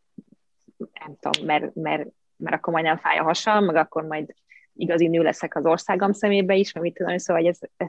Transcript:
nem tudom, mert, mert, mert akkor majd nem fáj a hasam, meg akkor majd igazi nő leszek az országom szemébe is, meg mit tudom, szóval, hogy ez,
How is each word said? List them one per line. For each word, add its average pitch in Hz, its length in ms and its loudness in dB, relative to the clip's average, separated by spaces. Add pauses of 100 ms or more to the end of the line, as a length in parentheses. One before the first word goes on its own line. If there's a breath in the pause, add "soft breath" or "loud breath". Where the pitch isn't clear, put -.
(760)
nem - 440 -16
tudom, 151 260 -4
mert, 151 280 0
mert, 151 340 -4 (280)
mert 160 200 -4
akkor - 160 -4
majd 165 120 0
nem 160 140 2
fáj 160 200 0
a 160 40 0
hasam, 202 420 2
meg 165 120 2
akkor 156 260 0
majd 156 320 -8 (400 soft breath)
igazi 170 320 2
nő 165 160 2
leszek 165 340 -2
az 147 80 -2
országom 190 480 2
szemébe 196 420 2
is, 196 180 2
meg 160 100 -6
mit 170 120 -4
tudom, 175 240 -2
szóval, 170 240 0
hogy 170 80 4
ez, - 380 -8